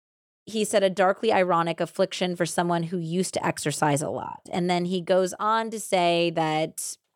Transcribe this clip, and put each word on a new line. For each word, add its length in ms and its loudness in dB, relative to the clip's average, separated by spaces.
He 180 -2
said, 160 2
"A 80 4
darkly 420 2
ironic 480 2
affliction 560 -2
for 120 0
someone 360 0
who 140 -4
used 380 -2
to 100 -2
exercise 560 0
a 80 -4
lot." 320 -8
And 160 -2
then 180 0
he 160 -2
goes 380 2
on 300 0
to 100 -10
say 520 2
that 640 -2